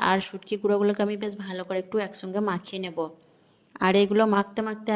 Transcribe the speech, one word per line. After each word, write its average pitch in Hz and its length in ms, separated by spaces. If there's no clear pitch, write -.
আর 185 200
শুটকি - 360
গুঁড়োগুলোকে 202 460
আমি 208 140
বেশ 208 200
ভালো 190 260
করে 185 160
একটু 185 200
একসঙ্গে 190 420
মাখিয়ে 190 440
নেব। 170 140
আর 190 200
এগুলো 202 320
মাখতে 202 340
মাখতে 220 340